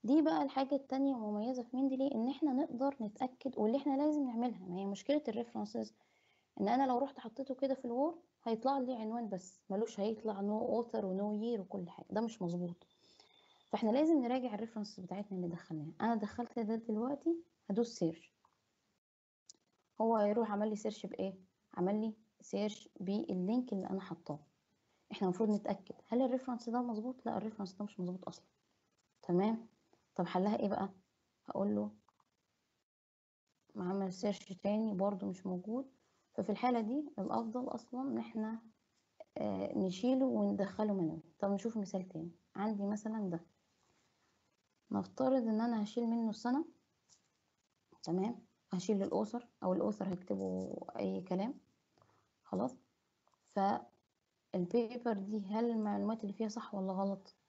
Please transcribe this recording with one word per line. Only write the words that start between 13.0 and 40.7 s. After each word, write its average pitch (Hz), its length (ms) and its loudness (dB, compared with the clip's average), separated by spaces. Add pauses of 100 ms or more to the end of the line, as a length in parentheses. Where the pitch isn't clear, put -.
فاحنا 214 220 0
لازم 302 300 6
نراجع 247 320 0
الريفرنسز 208 460 -6
بتاعتنا 190 380 -6
اللي 175 100 0
دخلناها. 165 540 -6
انا 233 140 4
دخلت 220 440 -4
ده 220 160 0
دلوقتي، 240 600 0 (340)
هدوس 233 180 4 (120)
سيرش، 160 340 0 (1700)
هو 226 140 6
هيروح 214 360 4
عمل 208 180 2
لي 214 60 0
سيرش 214 300 -4
بايه؟ 190 280 -4 (400)
عمل 196 280 2
لي 220 120 -2 (280)
سيرش 208 480 -4 (100)
باللينك 202 720 0
اللي 190 160 -2
انا 190 120 -2
حاطاه. 160 380 -8 (720)
احنا 196 160 0
المفروض 214 220 2
نتأكد 202 460 -2 (120)
هل 247 140 2
الريفرنس 254 480 0
ده 240 120 0
مظبوط؟ 240 440 -4
لا، - 120 0
الريفرنس 208 360 -6
ده 208 120 -6
مش - 140 -12
مظبوط 180 280 -4
اصلًا. - 180 -12 (760)
تمام؟ 208 460 2 (480)
طب 175 120 2
حلها 196 320 2
ايه 202 80 0
بقى؟ 196 220 0 (600)
هقول 190 260 0
له 104 160 0 (1800)
معمل 190 380 0
سيرش 196 400 -2
تاني 214 400 0
برضو 196 360 0
مش 185 160 -8
موجود، 214 460 -4 (420)
ففي 208 160 -2
الحالة 233 320 2
دي 262 240 -2 (140)
الافضل 226 480 -2
اصلًا - 340 -6
ان 262 160 -2
احنا، 226 440 -4 (760)
آه، 196 400 -2
نشيله 247 480 2
وندخله 202 680 2